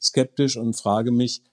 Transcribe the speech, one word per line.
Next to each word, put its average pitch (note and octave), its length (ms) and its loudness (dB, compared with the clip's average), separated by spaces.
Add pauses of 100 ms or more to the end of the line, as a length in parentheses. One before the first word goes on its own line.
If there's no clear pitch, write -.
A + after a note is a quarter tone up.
skeptisch C3 560 0
und A2+ 200 -2
frage A2 340 0
mich, A#2+ 320 0 (100)